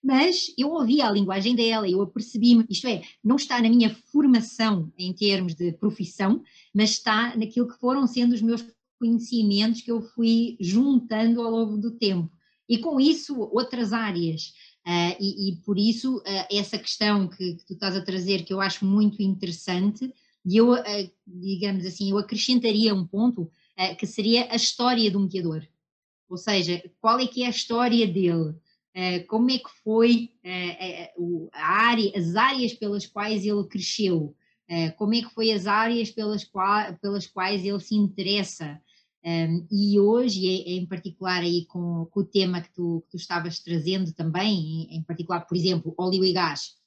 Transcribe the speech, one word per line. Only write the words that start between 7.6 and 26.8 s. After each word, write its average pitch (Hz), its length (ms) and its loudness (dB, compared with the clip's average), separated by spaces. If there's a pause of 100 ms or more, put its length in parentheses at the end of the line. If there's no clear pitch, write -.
que - 120 -16
foram 262 260 2
sendo 240 280 4
os 220 80 0
meus 226 220 0 (360)
conhecimentos 226 840 2
que 240 100 -8
eu 226 100 -2
fui 226 580 0
juntando 233 840 2
ao 226 80 -2
longo 226 280 0
do 220 140 -2
tempo. 190 400 0 (360)
E 233 100 2
com 277 220 0
isso, 285 400 2
outras 233 540 -2
áreas. 175 600 -2 (320)
Ah, 175 340 0
e, 196 300 -2
e 175 80 -4
por 202 200 -2
isso, 226 480 0
ah, 196 260 -6
essa 202 260 -4
questão 208 500 0
que, 180 280 -8
que - 100 -20
tu - 80 -14
estás 190 220 -6
a 190 60 -4
trazer, 185 420 -4
que 190 100 -6
eu 190 80 -2
acho 196 240 -4
muito 208 360 2
interessante, 190 920 -2 (320)
e 185 120 2
eu, 240 160 6
ah, 247 100 0 (420)
digamos 190 600 -6
assim, 190 240 -6
eu 196 80 0
acrescentaria 220 760 0
um 185 120 0
ponto, 208 440 -2 (280)
ah, 185 180 -4
que - 100 -8
seria 226 460 0
a 233 40 -4
história 233 540 0
do 196 100 0
mediador. 170 460 -4 (640)
Ou 180 80 -12
seja, 175 460 -2 (160)